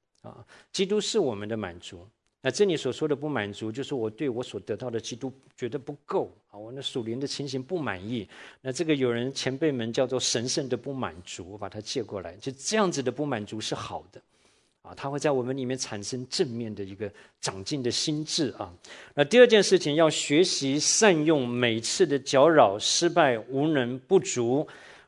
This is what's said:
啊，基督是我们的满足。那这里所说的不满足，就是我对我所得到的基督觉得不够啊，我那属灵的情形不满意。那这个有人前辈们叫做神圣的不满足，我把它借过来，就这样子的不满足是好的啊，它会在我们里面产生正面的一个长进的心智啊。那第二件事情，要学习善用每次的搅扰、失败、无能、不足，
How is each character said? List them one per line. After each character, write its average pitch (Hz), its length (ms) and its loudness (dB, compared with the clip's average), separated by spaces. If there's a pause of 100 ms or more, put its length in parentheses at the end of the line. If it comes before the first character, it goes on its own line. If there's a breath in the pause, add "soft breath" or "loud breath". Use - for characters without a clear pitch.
(200)
啊， 113 240 -20 (280 soft breath)
基 196 120 -2
督 202 160 0
是 - 160 -4
我 151 160 2
们 104 160 -6
的 113 80 -2
满 90 220 -8
足。 87 260 -18 (380)
那 131 80 2
这 208 140 2
里 180 120 2
所 131 160 -4
说 156 140 -4
的 147 80 0
不 143 140 -4
满 107 240 -2
足， 107 180 -8
就 127 140 -8
是 147 100 -8
我 110 160 -2
对 135 180 -6
我 120 140 -4
所 113 180 -10
得 104 160 -6
到 123 140 -8
的 113 100 -4
基 - 140 -10
督 127 180 -8 (240)
觉 123 120 -6
得 143 100 -6
不 147 260 -12
够 139 260 -2 (200)
啊， 101 80 -18
我 110 140 -14
那 139 100 -12
属 123 220 -6
灵 117 160 -4
的 139 60 -2
情 143 200 -8
形 131 160 -6
不 180 160 -6
满 101 280 -4
意。 113 220 -6 (320 loud breath)
那 131 120 -6
这 170 120 -4
个 156 80 2
有 131 180 2
人 120 220 -2
前 131 240 -4
辈 156 140 2
们 117 220 -4
叫 131 120 2
做 127 140 -2
神 117 300 -2
圣 139 200 -2
的 123 80 0
不 143 160 -10
满 110 220 -6 (100)
足， 92 280 -14
我 104 40 -14
把 98 120 -10
它 107 120 -10
借 120 220 -6
过 101 180 -8
来， 85 140 -12
就 107 180 -10
这 - 240 -6
样 202 140 2
子 139 100 -4
的 123 120 -2
不 131 120 -6
满 117 220 -4
足 110 140 -10
是 135 160 -6
好 107 340 -10
的 - 100 -20 (640)
啊， 87 140 -20
它 139 120 -8
会 143 100 -4
在 151 120 2
我 135 100 2
们 127 160 -4
里 135 80 -4
面 127 140 -4
产 104 240 -8
生 127 260 -8
正 170 200 0
面 113 260 -6
的 101 80 -10
一 98 140 -10
个 101 140 -8 (300 soft breath)
长 95 220 -8
进 143 180 -6
的 120 100 0
心 151 340 -2
智 147 340 -2
啊。 90 160 -10 (400 loud breath)
那 143 100 2
第 208 140 6
二 247 80 12
件 208 160 8
事 190 160 6
情， 147 160 0
要 160 160 6
学 156 320 4
习 143 380 0
善 170 440 4
用 147 240 4
每 120 320 2
次 - 240 0
的 143 140 2
搅 139 300 6
扰、 120 300 8
失 - 300 0
败、 147 300 4 (100)
无 139 200 0
能、 131 320 0
不 190 200 4
足， 127 460 0 (420 loud breath)